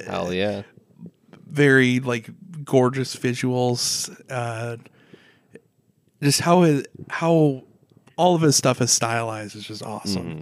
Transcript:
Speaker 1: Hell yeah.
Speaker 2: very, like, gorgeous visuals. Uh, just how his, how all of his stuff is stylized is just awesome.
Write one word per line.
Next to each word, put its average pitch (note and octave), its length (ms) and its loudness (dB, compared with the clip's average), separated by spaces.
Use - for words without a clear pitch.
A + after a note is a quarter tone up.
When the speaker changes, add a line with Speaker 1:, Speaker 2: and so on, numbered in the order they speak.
Speaker 1:
Hell F2+ 280 -4
yeah. G2+ 280 -2
Speaker 2:
very, C3+ 520 4
like, A#2+ 300 -6
gorgeous B2+ 500 2
visuals. B2 960 -2
Uh, A#2 460 -8
just C#3+ 180 2
how F3 220 4
his, D3 220 4
how D#3 520 2
all F3+ 180 4
of D#3+ 80 2
his D3 140 4
stuff B2+ 240 0
is A#2+ 100 0
stylized A2+ 640 -4
is G#2 80 -14
just G#2+ 180 -14
awesome. G2+ 420 -8